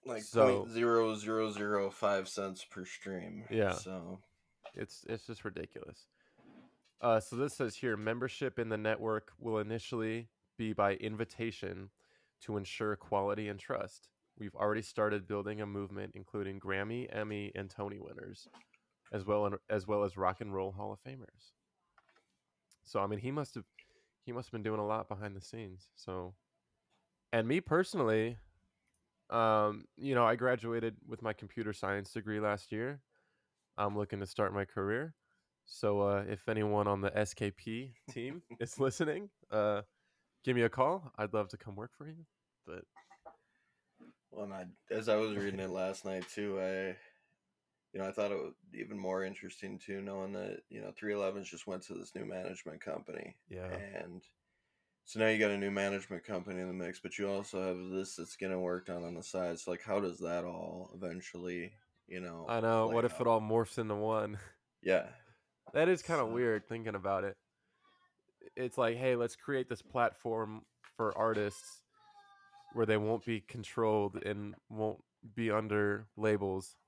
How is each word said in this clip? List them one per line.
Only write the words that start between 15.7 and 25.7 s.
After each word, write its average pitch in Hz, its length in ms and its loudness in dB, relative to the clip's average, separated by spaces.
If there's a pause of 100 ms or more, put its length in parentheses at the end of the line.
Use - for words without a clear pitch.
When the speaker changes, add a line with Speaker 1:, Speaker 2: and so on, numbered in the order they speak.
Speaker 2:
including 98 440 -6
Grammy, 101 540 -2
Emmy, 107 420 -4
and 98 140 -6
Tony 101 300 -6
winners, - 480 -14 (640)
as 101 140 -2
well, 104 240 4 (200)
as 104 180 0
well 104 160 4
as 98 140 0
Rock 95 240 2
and 101 120 -8
Roll 95 180 -2
Hall 104 220 -8
of 101 100 -14
Famers." - 480 -18 (1300)
So, - 160 -4
I 98 80 2
mean, 104 120 -2
he 123 120 -4
must 143 240 -4
have, 107 100 -10 (600)
he 127 60 -10
must 120 160 -6
have - 40 -16
been 110 120 -6
doing 107 160 2
a 104 60 2
lot 107 220 0
behind 101 280 -6
the 95 60 -12
scenes. 95 540 -12